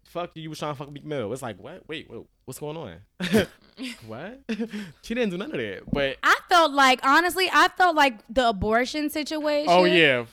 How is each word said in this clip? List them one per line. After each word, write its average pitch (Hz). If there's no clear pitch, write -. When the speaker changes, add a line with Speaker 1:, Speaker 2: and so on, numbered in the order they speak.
Speaker 1:
"Fuck 175
you, 160
you 160
was 151
trying 151
to 131
fuck 147
Meek 143
Mill." 131
It's 131
like, 104
"What? 143
Wait, 151
wait, 113
what's 131
going 151
on?" 107
<laughs> 180
What? 135
<laughs> 226
She 226
didn't 233
do 170
none 247
of 226
that. 104
But 139
Speaker 2:
I 339
felt 330
like, 269
honestly, 330
I 311
felt 359
like 277
the 233
abortion 233
situation. 302
Speaker 1:
Oh, 180
yeah. 147